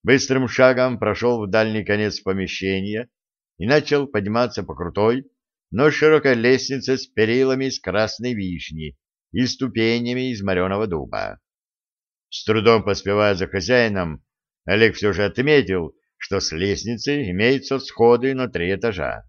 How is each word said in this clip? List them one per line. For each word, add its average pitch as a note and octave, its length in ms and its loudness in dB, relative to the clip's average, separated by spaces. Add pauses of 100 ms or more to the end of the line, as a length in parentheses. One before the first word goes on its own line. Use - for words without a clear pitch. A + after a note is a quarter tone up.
Быстрым C3 460 2
шагом B2+ 500 4
прошёл A2 460 0
в F#2+ 40 -8
дальний A2 360 0
конец G#2 340 0
помещения F#2+ 880 -4 (480)
и - 80 -6
начал C#3+ 400 2
подниматься A2 560 -2
по E2 140 -10
крутой, G#2 560 0 (400)
но C#3 200 4
широкой D3 440 4
лестнице B2+ 640 2
с C3 100 -10
перилами C3 580 2
из C3 140 -6
красной G#2+ 540 -2
вишни D#2+ 640 -8 (340)
и B2 160 0
ступенями A#2+ 840 -2
из G#2 100 -8
морёного G2 460 0
дуба. G#1+ 520 -6 (920)
С - 140 -12
трудом A2 400 0
поспевая G2+ 520 0
за F2+ 120 -6
хозяином, G2 760 -2 (420)
Олег G#2 300 2
всё G#2 180 0
же F2 100 0
отметил, G2+ 720 0 (220)
что F#2+ 240 -4
с - 100 -6
лестницей G#2+ 800 -4
имеются B2+ 480 0
сходы A#2+ 540 4
на B2+ 160 -4
три F2 260 0
этажа. D2+ 540 -4